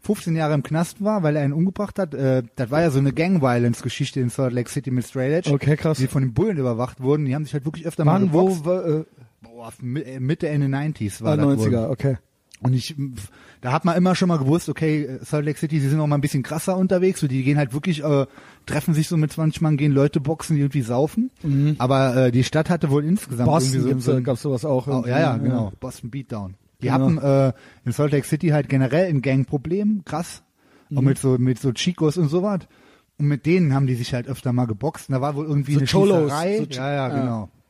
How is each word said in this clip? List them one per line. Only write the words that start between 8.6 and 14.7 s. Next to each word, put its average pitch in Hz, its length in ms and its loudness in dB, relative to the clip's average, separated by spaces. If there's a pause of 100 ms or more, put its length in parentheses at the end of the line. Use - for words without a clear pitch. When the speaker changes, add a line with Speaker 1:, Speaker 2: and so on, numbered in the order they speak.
Speaker 2:
w-, 180 240 -2 (100)
äh, 156 40 -8 (380)
Speaker 1:
Boah, 113 380 -18
Mi-, 127 220 -8
äh, 131 180 -12
Mitte, 151 280 -2
Ende 147 200 0
nineties 135 540 -4
war 151 100 0
Speaker 2:
Ah, 151 40 2
Speaker 1:
das 151 100 2
wohl. 139 100 4
Speaker 2:
neunziger, 110 340 0
okay. 131 260 -2 (440)
Speaker 1:
Und 123 120 2
ich, 131 220 -2
pf, 131 340 -8 (320)
da 127 120 -4
hat 156 120 -2
man 175 120 2
immer 180 180 4
schon 185 140 2
mal 170 100 2
gewusst, 147 320 0